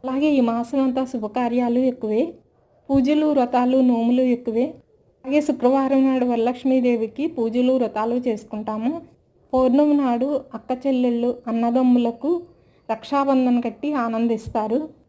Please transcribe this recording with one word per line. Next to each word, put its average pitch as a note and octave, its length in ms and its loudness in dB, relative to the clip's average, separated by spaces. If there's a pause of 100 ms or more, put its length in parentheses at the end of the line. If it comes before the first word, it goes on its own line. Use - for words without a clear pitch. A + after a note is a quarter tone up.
అలాగే C4+ 340 0
ఈ - 20 4
మాసం A#3 460 0
అంతా C4 180 0
శుభకార్యాలు A#3+ 760 -2 (100)
ఎక్కువే, A3 320 -2 (640)
పూజలు, C#4+ 380 2
వ్రతాలు, B3+ 540 2 (100)
నోములు A#3+ 340 2 (120)
ఎక్కువే. A#3+ 300 -2 (580)
అలాగే C#4 160 2
శుక్రవారం C4+ 680 2
నాడు C4 200 0
వరలక్ష్మీదేవికి B3 960 0 (100)
పూజలు, B3 380 0
వ్రతాలు A#3 420 -2
చేసుకుంటాము. A3 880 -6 (500)
పౌర్ణమి C4 420 4
నాడు B3+ 340 0 (280)
అక్క - 140 -12 (160)
చెల్లెళ్ళు, B3 440 0 (200)
అన్నదమ్ములకు A#3+ 800 2 (600)
రక్షాబంధన B3+ 760 0
కట్టి C#4 260 -6 (120)
ఆనందిస్తారు. A3+ 760 -2 (280)